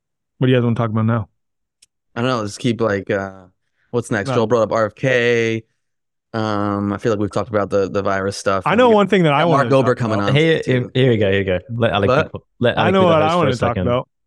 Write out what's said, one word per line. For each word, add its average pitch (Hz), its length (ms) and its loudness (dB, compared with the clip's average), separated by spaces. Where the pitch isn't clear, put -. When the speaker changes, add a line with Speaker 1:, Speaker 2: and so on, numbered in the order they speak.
Speaker 1:
What 135 100 0
do 131 40 4
you 127 60 4
guys 120 60 0
wanna 120 120 0
talk 117 140 -2
about 110 160 -2
now? 113 240 -2
Speaker 2:
I 117 60 -6
don't 127 80 0
know. 123 120 -2
Let's 104 160 -8
keep, 117 240 -2
like, 101 280 -2
uh, 95 360 -6
what's 120 200 -4
next? 110 180 -2
Speaker 1:
No. 131 60 -2
Speaker 2:
Joel 113 120 0
brought 117 160 2
up 104 80 -2
R 110 160 0
F - 80 -10
K. 117 680 0
Um, 104 600 -2
I 95 40 -6
feel 120 140 -2
like 104 80 -2
we've 104 120 -4
talked 101 180 -4
about 101 200 -2
the, 98 200 0
the 101 120 -4
virus 98 360 -4
stuff. 98 280 -2
Speaker 1:
I 160 100 0
know 247 140 4
Speaker 2:
We 226 40 4
got 208 40 4
Speaker 1:
one 202 100 2
thing 196 160 2
that 151 100 4
I 147 120 2
Speaker 2:
Mark 175 40 2
Speaker 1:
wanted 139 200 2
to 135 60 2
Speaker 2:
Gober 135 120 4
Speaker 1:
talk 123 100 2
Speaker 2:
coming 107 220 -2
Speaker 1:
about. 101 100 -2
Speaker 2:
on. 101 60 2
Speaker 3:
Here, 160 300 2
here, 123 280 -2
here 131 160 2
we 117 80 2
go. 104 140 2
Here 98 80 2
we 98 60 0
go. 90 140 0
Let 117 240 -2
Alec 101 140 0
Speaker 2:
What? 139 240 0
Speaker 3:
Bid-, 98 100 -14
let 120 180 0
Speaker 1:
I - 60 0
Speaker 3:
Alec 180 100 2
Speaker 1:
know 190 80 4
Speaker 3:
Bid 185 40 4
Speaker 1:
what 160 160 4
Speaker 3:
first 156 100 2
Speaker 1:
I 170 40 0
wanted 175 100 0
Speaker 3:
for 139 40 2
a 131 40 0
Speaker 1:
to 117 60 -6
talk 123 100 0
Speaker 3:
second. 110 180 -2
Speaker 1:
about. 123 220 -2